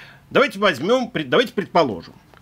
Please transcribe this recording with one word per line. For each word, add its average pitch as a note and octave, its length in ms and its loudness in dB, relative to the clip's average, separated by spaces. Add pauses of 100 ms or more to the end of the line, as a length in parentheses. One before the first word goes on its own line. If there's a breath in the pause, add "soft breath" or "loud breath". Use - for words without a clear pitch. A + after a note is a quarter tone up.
(320 loud breath)
Давайте G3+ 280 0
возьмём, G3+ 520 0
пред-, D#3 180 -6
давайте G3 240 2
предположим, C3 600 -2 (280)